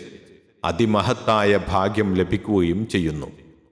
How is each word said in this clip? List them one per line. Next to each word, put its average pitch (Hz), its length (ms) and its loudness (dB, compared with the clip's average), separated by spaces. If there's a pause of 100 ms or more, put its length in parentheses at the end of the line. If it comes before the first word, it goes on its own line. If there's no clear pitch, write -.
(640)
അതിമഹത്തായ 104 960 2 (100)
ഭാഗ്യം 101 460 0
ലഭിക്കുകയും 92 760 0
ചെയ്യുന്നു. 78 380 -2 (460)